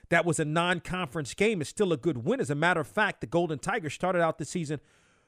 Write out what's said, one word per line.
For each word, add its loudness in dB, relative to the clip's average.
that 4
was 2
a 0
non-conference -2
game, 2
it's -4
still 0
a 2
good -2
win. 0
As -2
a 0
matter 4
of -6
fact, 0
the -6
Golden 0
Tigers -4
started 0
out 2
the -8
season -4